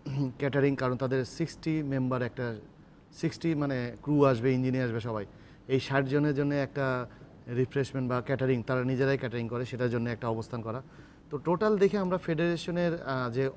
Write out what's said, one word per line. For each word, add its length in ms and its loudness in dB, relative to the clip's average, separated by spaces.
<clears throat> 320 -2
ক্যাটারিং, 380 2
কারণ 200 0
তাদের 280 0
সিক্সটি 580 -4
মেম্বার 400 0
একটা, 320 -4
সিক্সটি 420 -2
মানে 480 -2
ক্রু 220 6
আসবে, 300 6
ইঞ্জিনিয়ার 340 2
আসবে 120 -2
সবাই, 260 -4
এই 120 2
ষাট 280 0
জনের 260 2
জন্য 200 0
একটা 520 -2
রিফ্রেশমেন্ট 540 0
বা 100 0
ক্যাটারিং, 420 0
তারা 220 0
নিজেরাই 340 2
ক্যাটারিং 300 -4
করে, 160 -4
সেটার 260 -2
জন্য 200 0
একটা 180 -4
অবস্থান 340 -4
করা। 200 -8
তো 80 -6
টোটাল 400 2
দেখে 200 4
আমরা 200 0
ফেডারেশনের, 760 0
আহ, 360 -4
যে 260 0